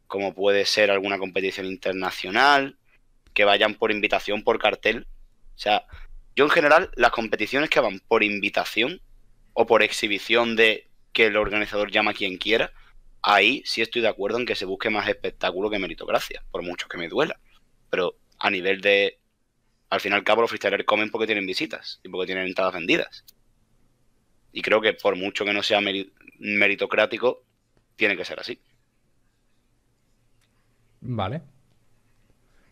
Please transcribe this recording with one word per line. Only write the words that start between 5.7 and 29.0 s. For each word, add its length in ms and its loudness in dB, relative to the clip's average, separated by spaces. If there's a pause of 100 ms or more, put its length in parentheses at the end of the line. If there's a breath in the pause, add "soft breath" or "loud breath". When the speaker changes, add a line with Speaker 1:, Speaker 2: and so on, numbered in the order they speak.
Speaker 1:
yo 80 4
en 60 4
general, 460 4
las 160 4
competiciones 580 -2
que 100 2
van 260 0
por 180 4
invitación 760 -2 (540)
o 120 2
por 160 6
exhibición 760 0
de 320 2 (240)
que 140 4
el 100 0
organizador 560 -2
llama 180 2
a 40 -4
quien 220 -6
quiera, 360 0 (500)
ahí 420 4
sí 160 -4
estoy 220 -2
de 60 2
acuerdo 300 -2
en 80 -4
que 100 -4
se 80 -8
busque 260 -4
más 180 -2
espectáculo 640 -4
que 80 -2
meritocracia, 720 -6
por 140 -8
mucho 240 -10
que 100 -12
me 100 -8
duela. 300 -2 (500)
Pero 280 -2 (240)
a 100 0
nivel 300 -2
de, 400 4 (720)
al 100 -2
fin 100 -4
y 60 4
al 80 -2
cabo, 180 4
los 80 0
freestylers 340 -2
comen 260 -2
porque 160 -4
tienen 200 -2
visitas 560 -8
y 60 -20
porque 180 -6
tienen 220 -4
entradas 260 -2
vendidas. 500 -4 (1300)
Y 100 -10
creo 180 4
que 120 2
por 240 0
mucho 280 -4
que 80 0
no 100 -2
sea 180 2
meri-, 320 -4 (260)
meritocrático, 1080 0 (520)
tiene 200 0
que 80 -6
ser 160 -12
así. 200 -12 (2500)